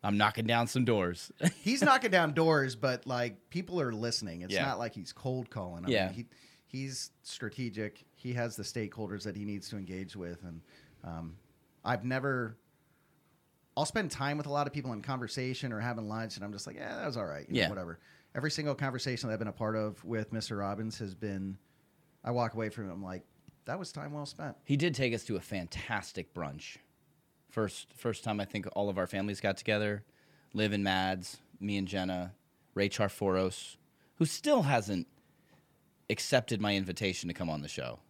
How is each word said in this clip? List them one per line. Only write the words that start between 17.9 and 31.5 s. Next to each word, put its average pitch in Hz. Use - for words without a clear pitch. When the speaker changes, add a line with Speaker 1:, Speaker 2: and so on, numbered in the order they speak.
Speaker 2:
Every 147
single 147
conversation 127
that 110
I've 104
been 110
a -
part 110
of 107
with 107
Mister 110
Robbins 101
has 98
been, 95
I 120
walk 120
away 113
from 104
it, 87
I'm 98
like, 92
"That 139
was 190
time 147
well 147
spent." 147
Speaker 1:
He 143
did 160
take 123
us 110
to 110
a 95
fantastic 92
brunch. 76
First, 107
first -
time 104
I 95
think 101
all 101
of 95
our 92
families 101
got 98
together. 104
Liv 107
and 101
Mads, 95